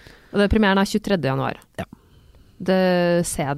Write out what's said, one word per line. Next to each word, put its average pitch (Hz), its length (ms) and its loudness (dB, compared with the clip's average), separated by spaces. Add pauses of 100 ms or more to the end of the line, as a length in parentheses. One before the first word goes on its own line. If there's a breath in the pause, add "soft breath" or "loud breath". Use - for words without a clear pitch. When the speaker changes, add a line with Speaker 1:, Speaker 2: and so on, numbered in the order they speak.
(340 loud breath)
Speaker 1:
Og 208 80 2
det, 202 80 4
premieren 196 320 4
er 202 80 0
tjuetredje 196 400 -2
januar. 131 280 -4 (200)
Speaker 2:
Ja. - 80 -10 (760 soft breath)
Speaker 1:
Det, 180 640 0
se - 200 -6 (120)